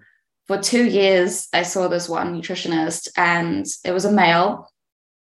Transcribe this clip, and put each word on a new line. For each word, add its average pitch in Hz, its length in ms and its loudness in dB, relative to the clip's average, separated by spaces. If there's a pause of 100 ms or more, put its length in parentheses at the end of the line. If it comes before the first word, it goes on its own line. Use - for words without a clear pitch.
(480)
for 196 140 -2
two 240 240 2
years, 190 680 2
I 175 100 2
saw 180 240 -2
this 175 220 -2
one 175 300 -4
nutritionist, 165 800 -4
and 170 480 0 (180)
it 180 80 -4
was 185 140 0
a 208 60 2
male. 180 580 2 (540)